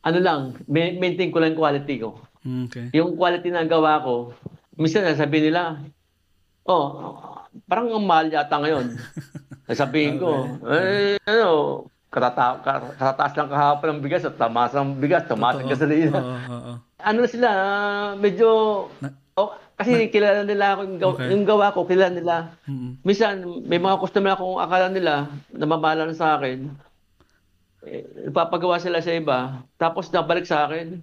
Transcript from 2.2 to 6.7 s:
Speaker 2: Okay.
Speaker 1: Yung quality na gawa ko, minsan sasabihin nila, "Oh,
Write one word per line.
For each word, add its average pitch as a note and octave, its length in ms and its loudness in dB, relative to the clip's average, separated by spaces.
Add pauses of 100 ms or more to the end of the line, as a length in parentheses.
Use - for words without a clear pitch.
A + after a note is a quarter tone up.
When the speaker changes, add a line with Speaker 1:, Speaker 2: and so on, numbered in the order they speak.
Speaker 2:
Okay. A#2+ 240 -12
Speaker 1:
Yung E3 220 2
quality F3 340 0
na E3+ 140 -2
gawa D#3 360 4
ko, A#2+ 320 -4 (420)
minsan D#3+ 320 2
sasabihin D3+ 440 2
nila, E3 300 -2 (840)
"Oh, D3 540 -2 (480)